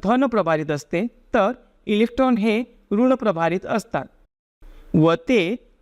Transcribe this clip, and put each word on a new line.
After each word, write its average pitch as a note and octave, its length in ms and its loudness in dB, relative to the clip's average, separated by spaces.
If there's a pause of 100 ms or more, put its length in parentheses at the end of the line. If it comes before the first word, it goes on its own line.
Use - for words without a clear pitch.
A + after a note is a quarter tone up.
धन B3 200 2
प्रभारित E3 460 0
असते, E3 360 -4
तर A3+ 460 -2 (340)
इलेक्ट्रॉन A#3 520 0
हे A3 260 0 (280)
ऋण B3 220 2
प्रभारित F3+ 520 -2
असतात E3 380 -6 (880)
व D#3+ 200 4
ते G3 420 0 (260)